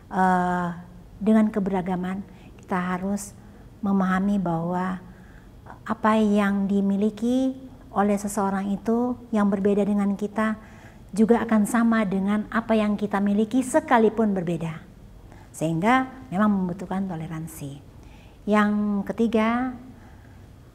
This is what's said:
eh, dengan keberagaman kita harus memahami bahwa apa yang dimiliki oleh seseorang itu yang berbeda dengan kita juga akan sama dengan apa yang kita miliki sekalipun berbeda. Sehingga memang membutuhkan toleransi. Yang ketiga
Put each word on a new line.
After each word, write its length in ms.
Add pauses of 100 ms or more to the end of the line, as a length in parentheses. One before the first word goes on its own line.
eh, 600 (520)
dengan 320
keberagaman 720 (400)
kita 320
harus 400 (480)
memahami 560
bahwa 640 (800)
apa 320
yang 480
dimiliki 880 (400)
oleh 240
seseorang 560
itu 400 (160)
yang 160
berbeda 400
dengan 320
kita 400 (560)
juga 320
akan 160
sama 400
dengan 480
apa 240
yang 240
kita 240
miliki 400
sekalipun 720
berbeda. 480 (720)
Sehingga 560 (160)
memang 240
membutuhkan 560
toleransi. 720 (720)
Yang 640
ketiga 640 (960)